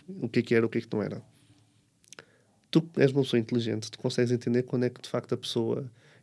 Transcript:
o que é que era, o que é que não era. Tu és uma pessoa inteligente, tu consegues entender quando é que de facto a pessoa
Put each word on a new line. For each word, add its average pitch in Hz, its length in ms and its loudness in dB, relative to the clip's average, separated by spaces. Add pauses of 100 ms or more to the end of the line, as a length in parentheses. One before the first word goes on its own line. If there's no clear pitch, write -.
o 185 220 -6
que 117 100 0
é 120 40 6
que 117 120 0
era, 113 100 6
o 110 40 2
que 117 100 -4
é - 20 0
que - 120 -8
não 110 100 0
era. 101 180 -6 (1500)
Tu 160 120 4 (140)
és 135 160 6
uma 139 100 4
pessoa 123 180 2
inteligente, 113 500 -2
tu - 80 -16
consegues 123 320 0
entender 123 320 2
quando 123 220 -2
é 120 60 0
que 123 120 -12
de - 60 -16
facto - 260 -4
a - 20 2
pessoa 120 540 -4 (320)